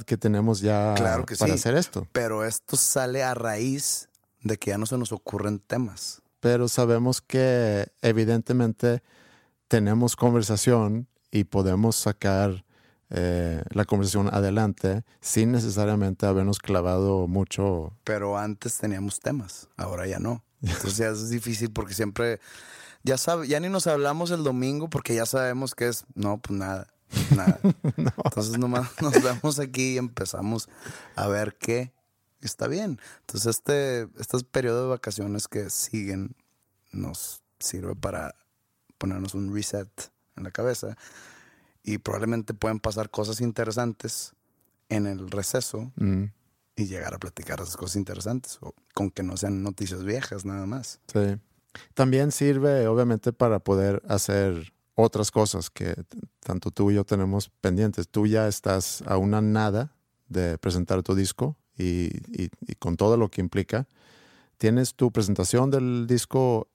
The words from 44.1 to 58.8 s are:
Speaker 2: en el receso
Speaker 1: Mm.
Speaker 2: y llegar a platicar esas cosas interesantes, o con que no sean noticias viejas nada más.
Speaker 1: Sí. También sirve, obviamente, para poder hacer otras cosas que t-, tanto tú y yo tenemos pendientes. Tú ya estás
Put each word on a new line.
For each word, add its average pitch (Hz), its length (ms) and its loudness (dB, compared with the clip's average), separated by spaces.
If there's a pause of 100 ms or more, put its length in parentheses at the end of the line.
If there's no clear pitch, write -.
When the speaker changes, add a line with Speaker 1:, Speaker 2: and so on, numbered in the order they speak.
Speaker 2:
en 104 180 0
el 95 220 -8
receso 110 680 -4
Speaker 1:
Mm. 98 300 2 (500)
Speaker 2:
y 107 100 -2
llegar 92 280 -8
a 87 60 -10
platicar - 420 -10
esas 87 160 -10
cosas 90 180 -6
interesantes, 101 640 -6
o - 120 -14 (200)
con 101 160 -2
que 95 140 -10
no 92 140 -6
sean 98 260 -4
noticias 92 400 -8
viejas 101 420 -6
nada 98 200 -8
más. 120 340 -10 (120)
Speaker 1:
Sí. 101 260 2 (560)
También 135 380 4
sirve, 139 560 4
obviamente, 117 460 2
para 113 260 2
poder 98 480 2
hacer 98 640 0 (220)
otras 110 360 4
cosas 101 380 0
que 87 260 -6
t-, - 220 -14 (220)
tanto - 320 -6
tú 101 200 2
y 104 40 4
yo 101 80 2
tenemos 98 460 0 (120)
pendientes. 95 480 0
Tú 107 180 2
ya 107 200 4
estás - 580 -2